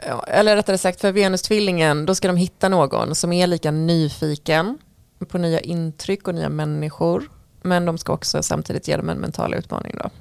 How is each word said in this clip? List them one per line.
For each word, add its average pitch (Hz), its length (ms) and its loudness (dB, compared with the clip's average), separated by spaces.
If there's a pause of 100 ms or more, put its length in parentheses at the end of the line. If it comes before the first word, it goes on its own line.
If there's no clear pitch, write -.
(280)
eller 214 280 6
rättare 202 220 2
sagt 185 240 -2
för 202 100 2
Venus-tvillingen, 185 960 2
då 185 100 2
ska 190 120 0
de 180 100 2
hitta 185 320 0
någon 160 460 2
som 175 180 0
är 180 140 4
lika 165 240 0
nyfiken 160 1040 0 (500)
på - 100 -6
nya 170 220 0
intryck 170 680 -4
och 175 80 -4
nya 160 140 -4
människor. 151 760 -2 (380)
Men 180 240 0
de 165 120 -2
ska - 160 -4
också - 300 -4
samtidigt 151 440 -4
ge 151 100 0
dem 160 120 -4
en - 80 -4
mental - 360 -4
utmaning 50 500 -6
då. - 60 -6 (120)